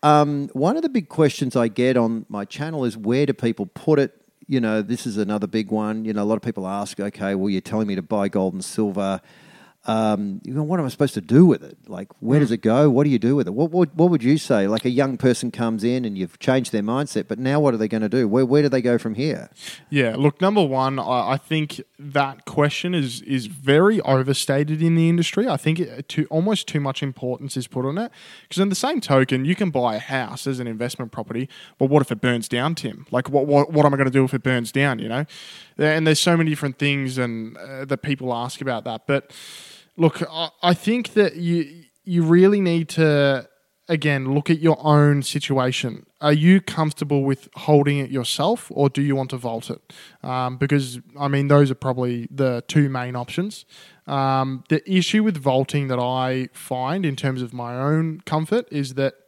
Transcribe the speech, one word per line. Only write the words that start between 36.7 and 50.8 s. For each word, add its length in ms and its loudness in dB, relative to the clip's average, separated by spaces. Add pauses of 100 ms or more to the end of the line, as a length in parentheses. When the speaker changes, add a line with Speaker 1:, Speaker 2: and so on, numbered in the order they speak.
Speaker 2:
things 380 -2
and, 400 -6
uh, 300 -14
that 160 -4
people 320 -4
ask 260 -8
about 240 -6
that. 220 -10
But 260 -4 (640)
look, 340 2
I, 180 -8 (140)
I 120 4
think 400 -2
that 220 2
you, 300 0 (380)
you 180 2
really 380 8
need 300 0
to, 560 2 (420)
again, 460 0
look 160 0
at 100 4
your 260 4
own 360 6
situation. 840 -4 (180)
Are 120 4
you 260 6
comfortable 640 -2
with 300 -2
holding 440 4
it 120 -6
yourself, 640 -2
or 140 2
do 140 -2
you 140 0
want 140 -4
to 60 -8
vault 340 -8
it? 100 -10 (420)
Um, 360 -4
because, 420 0 (180)